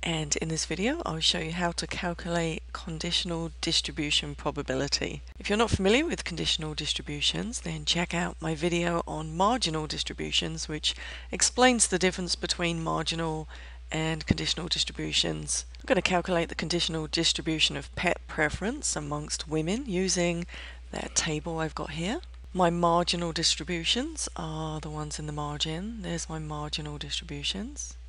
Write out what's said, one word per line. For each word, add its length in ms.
and 360
in 100
this 180
video 400
I'll 140
show 200
you 120
how 220
to 120
calculate 760
conditional 800
distribution 720
probability. 880
If 100
you're 100
not 120
familiar 360
with 180
conditional 500
distributions, 880
then 240
check 280
out 280
my 140
video 520
on 300
marginal 480
distributions, 840
which 280
explains 560
the 120
difference 360
between 480
marginal 640
and 340
conditional 420
distributions. 1000
I'm 80
gonna 160
calculate 480
the 60
conditional 500
distribution 720
of 180
pet 320
preference 680
amongst 520
women 380
using 600
that 220
table 460
I've 160
got 160
here. 300
My 160
marginal 640
distributions 1040
are 420
the 100
ones 300
in 80
the 60
margin. 720
There's 260
my 100
marginal 580
distributions. 1000